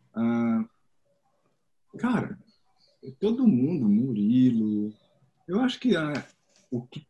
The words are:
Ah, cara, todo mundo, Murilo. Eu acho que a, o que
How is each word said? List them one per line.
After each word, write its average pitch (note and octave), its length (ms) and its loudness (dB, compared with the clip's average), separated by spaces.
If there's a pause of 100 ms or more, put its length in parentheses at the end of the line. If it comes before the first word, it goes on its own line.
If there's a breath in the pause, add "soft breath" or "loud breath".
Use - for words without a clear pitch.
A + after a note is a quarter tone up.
(140)
Ah, A#2 520 -2 (1300)
cara, A#3 400 -4 (800)
todo A#3 300 2
mundo, C3+ 400 2
Murilo. G#2+ 1040 2 (540)
Eu F#3+ 140 -2
acho B3+ 180 -2
que A#3 160 2
a, D3 320 -4 (420)
o B2 120 -6
que - 280 -16